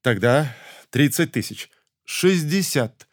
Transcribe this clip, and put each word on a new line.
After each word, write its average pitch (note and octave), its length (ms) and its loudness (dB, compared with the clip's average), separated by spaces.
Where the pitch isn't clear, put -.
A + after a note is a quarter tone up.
Тогда B2 540 2
тридцать D3 420 0
тысяч. - 360 -8
Шестьдесят. E3 1080 -2